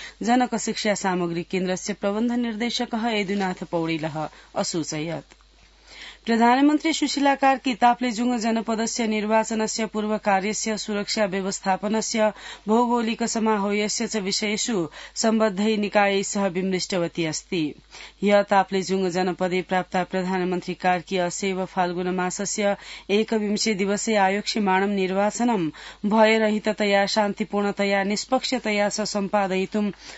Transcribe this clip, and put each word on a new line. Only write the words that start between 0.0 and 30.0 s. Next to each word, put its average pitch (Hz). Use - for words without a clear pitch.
जनक 233
शिक्षा 214
सामग्री 175
केन्द्रस्य 185
प्रबन्ध 214
निर्देशकः 233
यदुनाथ 202
पौडेलः 160
असूचयत्। 160
प्रधानमन्त्री 269
सुशीला 277
कार्की 269
ताप्लेजुङ 240
जनपदस्य 226
निर्वाचनस्य 220
पूर्व 214
कार्यस्य 208
सुरक्षा 208
व्यवस्थापनस्य 202
भौगोलिक 233
समारोहस्य 214
च 220
विषयेषु 208
सम्बद्धै 220
निकायै 202
सह 196
विमृष्टवती 180
अस्ति। 156
ह्य 202
ताप्लेजुङ 190
जनपदे 180
प्राप्ता 185
प्रधानमन्त्री 180
कार्की 180
असेव 185
फाल्गुन 180
मासस्य 190
एकविंशे 214
दिवसे 202
आयोक्ष्यमाणं 196
निर्वाचनं 196
भयरहिततया 214
शान्तिपूर्णतया 202
निष्पक्षतया 208
च 208
सम्पादयितुं 196